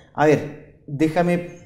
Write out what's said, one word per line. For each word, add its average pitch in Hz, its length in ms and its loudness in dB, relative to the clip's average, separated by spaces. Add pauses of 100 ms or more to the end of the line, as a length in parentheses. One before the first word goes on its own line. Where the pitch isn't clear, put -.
(160)
A - 100 2
ver, - 640 0
déjame 165 800 -2